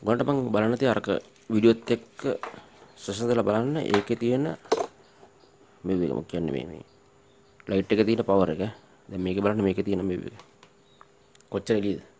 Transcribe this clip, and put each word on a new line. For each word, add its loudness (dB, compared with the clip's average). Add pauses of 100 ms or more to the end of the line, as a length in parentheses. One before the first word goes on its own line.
ඔයාලට 2
මං 2 (160)
බලන්න 2
තිය 2
අරක -2 (420)
වීඩියෝත් 4
එක්ක -4 (760)
සසඳලා -2
බලන්න. 0 (140)
ඒකේ 0
තියෙන 0 (1400)
මේ, -2
මේ, 0
මම -4
කියන්නේ -4
මේ, -6
මේ -16 (800)
ලයිට් 0
එකේ 4
තියෙන 0
power 2
එක. -4 (460)
දැන් -8
මේකේ -2
බලන්න, 2
මේකේ 0
තියෙන -2
මේ, -4
මේ -12 (1120)
කොච්චර 0
එළියද? -2 (180)